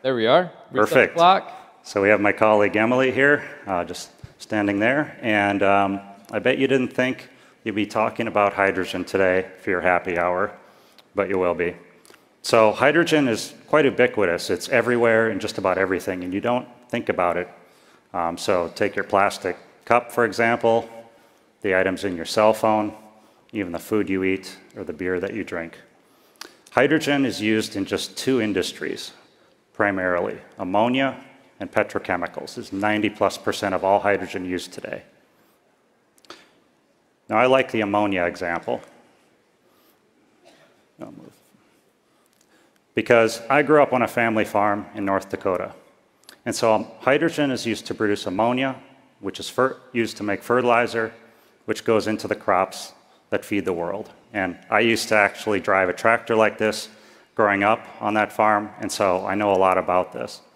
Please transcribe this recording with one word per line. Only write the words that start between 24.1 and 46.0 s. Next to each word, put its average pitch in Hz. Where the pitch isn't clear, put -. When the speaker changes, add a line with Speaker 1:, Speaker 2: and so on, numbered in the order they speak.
Speaker 2:
you 92
eat 95
or 98
the 85
beer 90
that 92
you 98
drink. 82
Hydrogen 143
is 110
used 107
in 98
just -
two 131
industries, -
primarily, 95
ammonia 120
and 95
petrochemicals -
is -
ninety 104
plus 101
percent 98
of 90
all 98
hydrogen 95
used 90
today. -
Now, 107
I 120
like 131
the 110
ammonia 101
example. 87
I'll -
move. -
Because 113
I 143
grew 147
up 127
on 127
a 117
family 110
farm 104
in 107
North 95
Dakota. -